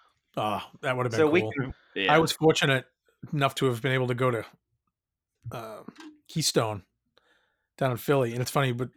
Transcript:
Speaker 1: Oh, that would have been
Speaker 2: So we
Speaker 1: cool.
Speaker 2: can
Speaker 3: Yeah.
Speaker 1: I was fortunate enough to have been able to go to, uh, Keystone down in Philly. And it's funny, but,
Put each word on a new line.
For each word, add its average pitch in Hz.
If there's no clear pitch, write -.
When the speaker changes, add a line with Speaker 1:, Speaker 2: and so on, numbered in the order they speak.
Speaker 1:
Oh, 107
that 135
would 123
have 120
been 113
Speaker 2:
So 156
we 165
Speaker 1:
cool. 214
Speaker 2:
can 135
Speaker 3:
Yeah. 98
Speaker 1:
I 156
was 160
fortunate 151
enough 139
to 135
have 120
been 135
able 127
to 123
go 123
to, 110
uh, -
Keystone 110
down 131
in 117
Philly. 135
And 123
it's 123
funny, 135
but, 120